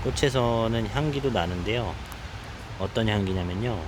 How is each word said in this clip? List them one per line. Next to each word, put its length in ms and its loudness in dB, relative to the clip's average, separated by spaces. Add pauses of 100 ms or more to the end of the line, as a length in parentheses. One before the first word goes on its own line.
꽃에서는 840 2
향기도 420 0
나는데요. 640 0 (800)
어떤 320 0
향기냐면요. 800 0